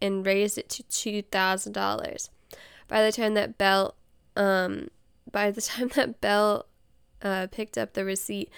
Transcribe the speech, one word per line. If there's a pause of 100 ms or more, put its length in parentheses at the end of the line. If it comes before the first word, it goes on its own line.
and
raised
it
to
two
thousand
dollars." (580)
By
the
time
that
Belle, (400)
um, (420)
by
the
<laughs>
time
that
Belle, (560)
uh,
picked
up
the
receipt,